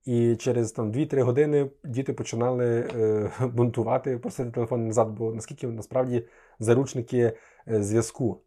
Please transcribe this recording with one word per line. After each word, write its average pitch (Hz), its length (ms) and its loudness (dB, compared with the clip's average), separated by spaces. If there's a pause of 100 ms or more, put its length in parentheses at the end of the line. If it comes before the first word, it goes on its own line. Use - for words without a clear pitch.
і 117 320 2
через, 117 360 0
там, 113 180 -4
дві-три 143 320 0
години 139 480 2 (140)
діти 135 280 -4
починали, 120 840 0
е, 107 340 2 (100)
<laughs> 127 60 2
бунтувати, 120 720 0
просити 123 320 -6
телефон 117 360 -2
назад, 113 240 2
бо 113 240 -4
наскільки 113 320 -10
насправді 120 580 -2 (340)
заручники, 120 800 2 (320)
е, 110 140 2
зв'язку. 110 640 0